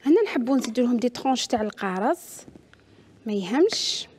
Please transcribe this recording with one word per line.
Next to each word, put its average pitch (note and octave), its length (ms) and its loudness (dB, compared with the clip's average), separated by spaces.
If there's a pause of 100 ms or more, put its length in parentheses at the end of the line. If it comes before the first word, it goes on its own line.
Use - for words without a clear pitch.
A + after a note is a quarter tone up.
هنا F4 180 6
نحبوا C4+ 340 0
نزيدوا A#3+ 280 0
لهم A#3+ 120 2
دي A#3+ 120 0
طرونش B3+ 380 -2
تاع A3 140 0
القارص، G#3 840 -4 (800)
ما A3 80 -4
يهمش. G#3+ 720 0 (120)